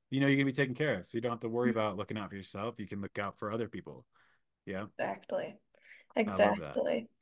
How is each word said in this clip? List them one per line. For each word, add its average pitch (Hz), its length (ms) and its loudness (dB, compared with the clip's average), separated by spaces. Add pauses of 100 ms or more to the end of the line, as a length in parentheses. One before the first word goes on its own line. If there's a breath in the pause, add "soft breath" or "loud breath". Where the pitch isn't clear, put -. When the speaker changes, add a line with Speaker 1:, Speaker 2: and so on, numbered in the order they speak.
(100)
Speaker 1:
You 135 100 2
know, 139 60 6
you're 139 100 6
gonna 139 100 4
be 135 60 0
taken 131 220 2
care 139 240 0
of. 90 80 -8
So - 100 -4
you 113 60 -2
don't 120 100 0
have 117 80 -6
to 117 80 -2
worry 120 200 2
Speaker 2:
Mm. 113 40 4
Speaker 1:
about 107 240 2
looking 107 220 -4
out 101 120 -6
for 98 60 -10
yourself. 101 420 -6
You 104 80 -8
can 101 140 -6
look 98 180 -8
out 101 200 -4
for 104 140 -4
other 113 160 -2
people. 87 360 -12 (600)
Yeah. 98 200 -6 (120)
Speaker 2:
Exactly. 185 580 -4 (680 soft breath)
Speaker 1:
I 202 100 -4
love 208 220 6
that. 160 180 -6
Speaker 2:
Exactly. - 320 0 (140)